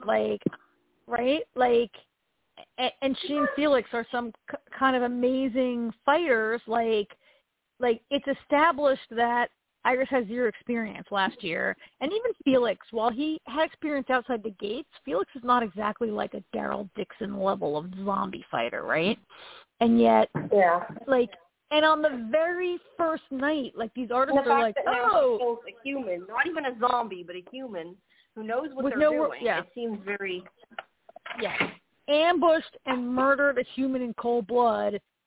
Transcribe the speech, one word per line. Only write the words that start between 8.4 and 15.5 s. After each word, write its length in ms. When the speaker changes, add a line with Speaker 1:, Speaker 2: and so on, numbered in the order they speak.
Speaker 1:
established 680
that 380
Iris 260
has 180
zero 200
experience 600
last 320
year. 320
And 120
even 200
Felix, 480
while 180
he 360
had 180
experience 460
outside 320
the 80
gates, 280
Felix 300
is 80
not 200